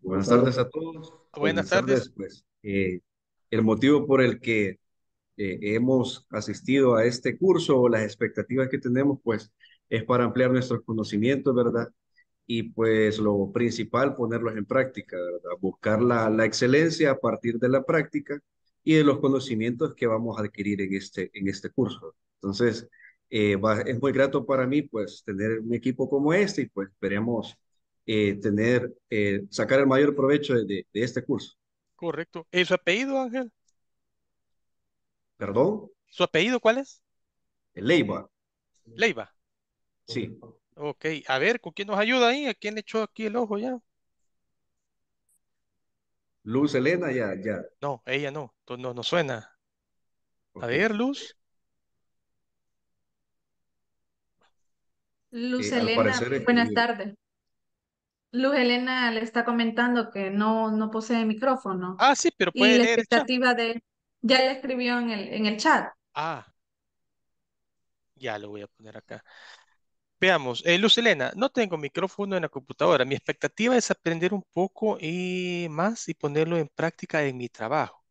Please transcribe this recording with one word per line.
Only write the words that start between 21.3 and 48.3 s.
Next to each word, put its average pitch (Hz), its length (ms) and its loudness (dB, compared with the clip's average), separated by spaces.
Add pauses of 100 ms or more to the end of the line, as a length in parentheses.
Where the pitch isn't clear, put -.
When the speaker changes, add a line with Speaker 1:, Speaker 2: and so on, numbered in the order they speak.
Speaker 1:
en 98 160 -4
este - 220 -8
curso. 104 440 -4 (260)
Entonces, 107 460 0 (420)
eh, 104 280 2
va, 110 240 2
es 117 200 -4
muy 135 120 2
grato 135 320 2
para 131 220 0
mí, 143 160 0
pues, 104 420 -8
tener 107 340 -2
un 113 140 -6
equipo 127 360 -2
como 143 240 2
este 190 300 0
y, 113 60 -6
pues, 98 200 -8
esperemos, 107 680 -4 (500)
eh, 107 360 0
tener, 120 520 0 (160)
eh, 101 420 -2
sacar 123 300 2
el 139 60 4
mayor 143 280 4
provecho 143 400 0
de, 110 100 2
de, 95 280 -6
de 107 100 -2
este 123 200 -6
curso. - 320 -6 (400)
Speaker 2:
Correcto. 165 560 -10
¿Es 180 180 0
su 185 60 4
apellido, 262 440 0
Ángel? 247 320 -6 (1900)
Speaker 1:
¿Perdón? 123 500 0 (200)
Speaker 2:
¿Su - 140 0
apellido 214 360 2
cuál 226 200 4
es? - 220 -12 (880)
Speaker 1:
Leiva. 101 380 0 (680)
Speaker 2:
Leiva. 156 380 -4 (760)
Speaker 1:
Sí. 98 300 -10 (380)
Speaker 2:
Ok, 147 300 -10 (220)
a 131 120 0
ver, 214 220 0
¿con 160 120 -16
quién 202 160 -10
nos 202 100 -2
ayuda 240 300 2
ahí? 285 180 -2
¿A 220 60 -4
quién 214 220 -10
le 214 60 -8
echó 220 220 -4
aquí 220 220 -10
el 208 100 -6
ojo 214 220 -4
ya? 247 220 -6 (2750)
Speaker 1:
Luz 139 280 0
Elena, 151 380 0
ya, 110 240 -2 (100)
ya. 101 160 -4 (200)
Speaker 2:
No, 139 240 -8
ella 139 260 -4